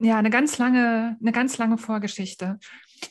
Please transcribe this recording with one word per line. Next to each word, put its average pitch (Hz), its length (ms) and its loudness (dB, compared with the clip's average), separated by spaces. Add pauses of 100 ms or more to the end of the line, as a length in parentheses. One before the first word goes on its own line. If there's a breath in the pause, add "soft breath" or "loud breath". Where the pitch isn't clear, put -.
ja, 226 160 4
eine 214 140 4
ganz 277 280 2
lange, 233 640 2
eine 226 120 0
ganz 254 260 -2
lange 226 200 0
Vorgeschichte. 202 800 -6 (520 loud breath)